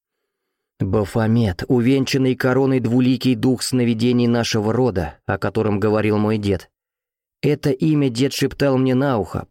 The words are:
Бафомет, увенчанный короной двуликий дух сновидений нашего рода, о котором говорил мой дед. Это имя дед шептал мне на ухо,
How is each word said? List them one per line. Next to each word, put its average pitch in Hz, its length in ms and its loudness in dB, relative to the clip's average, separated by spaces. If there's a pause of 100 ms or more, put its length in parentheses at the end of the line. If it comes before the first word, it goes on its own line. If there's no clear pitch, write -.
(800)
Бафомет, 110 880 0
увенчанный 131 680 0
короной 131 440 0
двуликий 123 560 0
дух 120 260 0
сновидений 120 680 0
нашего 113 460 0
рода, 95 520 -2
о 98 120 -4
котором 104 420 -2
говорил 107 380 0
мой 107 200 0
дед. 98 340 -2 (680)
Это 143 300 0
имя 147 380 2
дед 127 240 -2
шептал 139 440 0
мне 131 180 2
на 131 240 0
ухо, 95 320 -6